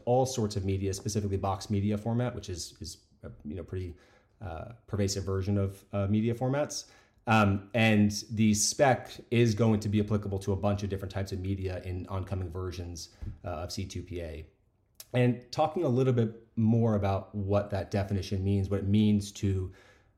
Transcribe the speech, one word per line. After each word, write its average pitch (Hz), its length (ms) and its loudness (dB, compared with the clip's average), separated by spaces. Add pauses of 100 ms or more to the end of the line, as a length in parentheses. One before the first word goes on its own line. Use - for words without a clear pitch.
all 127 220 4
sorts 107 300 -2
of 95 80 -2
media, 95 280 -2
specifically 101 440 -4
box 92 340 -4
media 101 260 0
format, 120 380 -2
which - 140 -10
is, 85 320 -10
is 80 180 -14 (240)
a, 82 80 -14 (140)
you 76 100 -10
know, 87 80 -8
pretty, 90 320 -8 (500)
uh, 82 280 -10 (160)
pervasive 101 340 -2
version 95 340 0
of, 98 360 -2
uh, 101 160 0
media 110 260 2
formats. 135 520 -2 (400)
Um, 101 480 4
and 110 380 6 (200)
the 107 220 4
spec - 580 2 (180)
is 117 240 4
going 110 260 4
to 107 80 -4
be 107 120 4
applicable 104 400 -2
to 101 120 -2
a 95 40 0
bunch 101 260 0
of 101 60 -2
different 98 240 -6
types 98 180 -4
of 95 80 -6
media 92 460 -4
in 90 240 -6
oncoming 95 420 -6
versions, 87 600 -8 (340)
uh, 87 40 -8
of 87 220 -8
C 98 140 -8
two 90 180 -10
P 87 180 -10
A. 78 260 -10 (680)
And 123 280 2 (120)
talking 156 320 0
a 143 40 2
little 127 260 4
bit 113 200 2 (220)
more 113 400 4
about 98 380 0
what 101 360 0
that 95 200 -4
definition 98 520 -2
means, 98 260 2
what 95 120 0
it 95 80 -2
means 104 440 4
to, 95 380 -2 (460)